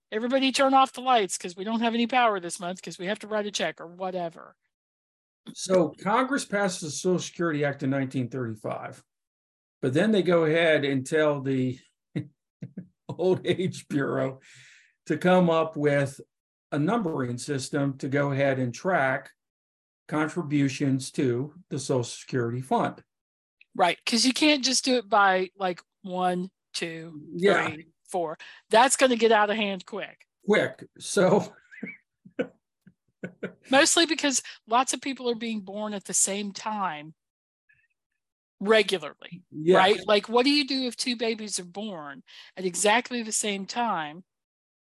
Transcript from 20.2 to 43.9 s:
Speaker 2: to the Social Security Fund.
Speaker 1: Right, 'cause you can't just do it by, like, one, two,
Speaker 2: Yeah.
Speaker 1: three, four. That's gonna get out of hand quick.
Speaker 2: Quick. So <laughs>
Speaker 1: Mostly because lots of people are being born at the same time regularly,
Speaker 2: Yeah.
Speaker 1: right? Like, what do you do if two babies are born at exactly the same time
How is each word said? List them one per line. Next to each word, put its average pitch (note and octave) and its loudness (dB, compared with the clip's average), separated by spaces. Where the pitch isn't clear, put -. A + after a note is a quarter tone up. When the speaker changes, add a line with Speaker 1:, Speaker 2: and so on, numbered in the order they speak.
Speaker 2:
to C3 -2
the D3 -6
Social B2+ 0
Security A#2+ -4
Fund. G3 -2
Speaker 1:
Right, F3 2
'cause A3 2
you C4 4
can't D4 4
just C4 0
do B3+ 2
it G#3 -4
by, G3 4
like, F#3 -4
one, F3+ -2
two, E3 -10
Speaker 2:
Yeah. E3+ 2
Speaker 1:
three, D#3+ -12
four. E3 -4
That's B3 6
gonna C4 4
get A3+ 4
out G#3 4
of G#3 0
hand G3 -4
quick. - -12
Speaker 2:
Quick. F#3 0
So F#3 2
<laughs> - -14
Speaker 1:
Mostly D#4+ 4
because C#4+ -2
lots A#3+ 0
of C#4+ -8
people C4 -6
are A#3+ -2
being A3 -6
born G#3 -8
at G3 -8
the F#3+ -8
same G3+ -2
time E3 -6
regularly, F#3+ 0
Speaker 2:
Yeah. D#3+ 4
Speaker 1:
right? G3 6
Like, G#3 2
what A#3+ 4
do B3+ 4
you D4 2
do C4 -4
if A3+ -6
two B3 -4
babies A3 -4
are F#3 -10
born F3 -12
at F#3+ -8
exactly A#3 2
the A3 -8
same G3 -4
time F#3 -4